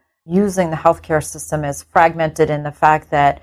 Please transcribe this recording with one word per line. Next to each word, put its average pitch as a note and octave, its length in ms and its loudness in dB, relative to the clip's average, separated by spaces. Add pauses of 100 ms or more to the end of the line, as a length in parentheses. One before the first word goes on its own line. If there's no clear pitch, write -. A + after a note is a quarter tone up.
(260)
Using F#3 440 0
the D#3+ 60 -6
healthcare D#3+ 480 0
system D3+ 400 -8
is C#3+ 180 -8
fragmented E3 680 0
in D3 120 -4
the D3 100 -8
fact D#3 380 0
that C#3+ 320 2